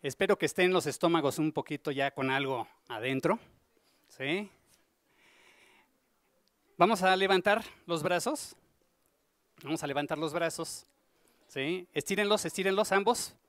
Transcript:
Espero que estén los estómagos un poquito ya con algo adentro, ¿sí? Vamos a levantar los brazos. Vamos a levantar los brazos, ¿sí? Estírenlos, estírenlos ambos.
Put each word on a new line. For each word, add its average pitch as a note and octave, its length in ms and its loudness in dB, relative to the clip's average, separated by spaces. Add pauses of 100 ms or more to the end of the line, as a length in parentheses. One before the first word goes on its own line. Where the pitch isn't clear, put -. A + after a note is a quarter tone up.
Espero F#3+ 360 2
que - 80 -2
estén F3+ 260 4
los F3+ 140 2
estómagos D#3 540 0
un D#3 120 2
poquito D3 380 -6
ya C#3 220 -2
con C3+ 180 -4
algo C3+ 380 -2 (220)
adentro, C3 500 -2 (680)
¿sí? F3 420 -6 (2250)
Vamos F#3 260 4
a F#3+ 120 6
levantar F#3+ 480 2 (220)
los E3 180 -4
brazos. F3+ 540 -2 (1040)
Vamos D3 180 -4
a D#3 60 -6
levantar C#3+ 300 -2
los D3+ 160 -4
brazos, E3 520 -6 (600)
¿sí? E3+ 460 -6
Estírenlos, G3+ 500 0
estírenlos G3 480 0
ambos. G3+ 420 0 (160)